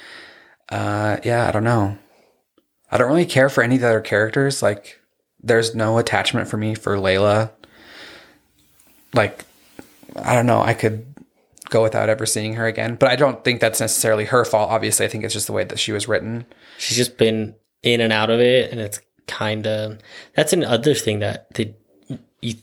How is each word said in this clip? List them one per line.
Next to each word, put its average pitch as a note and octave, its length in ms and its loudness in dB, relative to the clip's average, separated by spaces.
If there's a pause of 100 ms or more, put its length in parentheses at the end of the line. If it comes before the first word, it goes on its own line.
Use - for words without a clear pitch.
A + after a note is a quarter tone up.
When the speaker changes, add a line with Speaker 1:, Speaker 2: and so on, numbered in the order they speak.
(720)
Speaker 1:
uh, G#2 520 -2
yeah, A#2 240 0
I - 60 0
don't G#2+ 120 0
know. G#2 340 0 (920)
I - 80 0
don't B2 100 2
really E3+ 180 2
care C3+ 240 4
for C3 120 2
any A#2+ 120 2
of B2 80 2
the A#2+ 60 2
other A2 120 4
characters. A2 600 0
Like, - 380 -4 (420)
there's A2+ 320 2
no A2 240 2
attachment A2 500 0
for - 80 -6
me G#2+ 180 -2
for G2+ 220 -2
Layla. G2+ 540 2 (1600)
Like, G#2 320 0 (720)
I - 180 0
don't A#2+ 120 4
know. A2 160 4
I A2+ 120 2
could A2 320 -2 (640)
go A2+ 120 4
without A2 260 0
ever G#2+ 180 0
seeing A2 280 -4
her A2+ 120 -4
again, A2+ 300 -4
but C3 140 4
I B2+ 60 0
don't C3 280 0
think B2 160 0
that's A2+ 200 0
necessarily A2 460 0
her A#2+ 180 2
fault. G#2+ 260 0
Obviously, G#2+ 340 0
I G2+ 40 0
think G#2+ 160 -8
it's G2+ 100 -6
just G#2 120 -6
the G#2+ 60 -8
way G2+ 120 -2
that - 140 -10
she - 140 -4
was G#2 160 -6
written. A2+ 380 -4 (320)
Speaker 2:
She's - 180 -4
just B2 220 -2
been A2 360 0 (280)
in A#2+ 180 2
and A2+ 120 2
out A2 180 2
of A#2 100 2
it, B2 300 4
and A#2 100 -8
it's G#2 200 -8 (260)
kinda, G#2+ 720 -6 (360)
that's D3+ 180 0
another C3+ 420 2
thing G#2+ 260 -2
that - 340 -6
they, G#2+ 200 -4 (640)
you, A2+ 220 -6